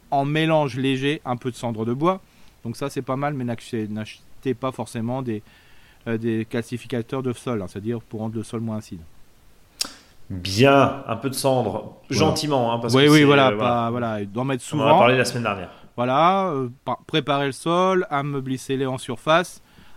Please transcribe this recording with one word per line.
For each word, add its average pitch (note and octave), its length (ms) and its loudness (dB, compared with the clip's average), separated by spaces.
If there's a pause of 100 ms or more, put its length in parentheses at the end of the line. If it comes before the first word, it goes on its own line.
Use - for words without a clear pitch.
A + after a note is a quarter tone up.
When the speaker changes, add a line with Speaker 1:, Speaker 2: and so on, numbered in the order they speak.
(120)
Speaker 1:
en C#3 140 2
mélange D3+ 520 2
léger, C3+ 480 0
un B2+ 120 -2
peu B2 120 -6
de A#2+ 60 -8
cendre A2+ 280 -6
de A#2 100 -2
bois. E3+ 280 0 (420)
Donc A#2 140 -8
ça, C#3 140 -6
c'est C#3 100 -6
pas C3 140 -4
mal, D3 180 -2
mais C3 100 -6
n'achetez, A2+ 440 -6
n'achetez G#2+ 640 -8
pas B2+ 180 -4
forcément A#2+ 520 -6
des, A2 180 -4 (640)
euh, A2+ 120 -2
des A2 280 -2
calcificateurs B2 760 -6
de B2 100 -2
sol, A#2 300 -6
hein, - 40 -8
c'est-à-dire A2 340 -8
pour - 180 -12
rendre A2 160 -6
le G#2+ 80 -4
sol A#2 160 -8
moins A2+ 180 -6
acide. G2+ 220 -12 (1300)
Speaker 2:
Bien, G#2+ 800 4
un A2+ 80 -4
peu C3 140 -6
de B2 60 -6
cendre, A2+ 600 -2 (120)
Speaker 1:
Voilà. B2+ 120 -2
Speaker 2:
gentiment, C#3 520 2
hein, A#2 80 0
parce A#2 140 0
Speaker 1:
Oui, C3+ 120 8
Speaker 2:
que D3 40 8
Speaker 1:
oui, D3+ 100 8
Speaker 2:
c'est, D3 40 8
Speaker 1:
voilà, C#3 260 8
Speaker 2:
euh, G#2 60 2
voilà. A#2 160 0
Speaker 1:
pas, A#2 180 0
voilà, A2+ 360 -2
d'en G#2+ 200 -4
mettre C3+ 260 -4
Speaker 2:
On D3+ 60 -2
en - 40 0
Speaker 1:
souvent. A2+ 140 6
Speaker 2:
a F3+ 40 6
parlé B2 180 6
la A#2+ 80 2
semaine A#2+ 180 -4
dernière. G2 280 -4 (240)
Speaker 1:
Voilà, E3 560 2
euh, C3+ 160 -4 (180)
par-, A#2+ 220 -6
préparer C#3+ 400 -2
le C3+ 40 -2
sol, F3+ 600 0
ameublissez-les C3+ 760 -4
en B2+ 140 -4
surface, D#3 600 0 (380)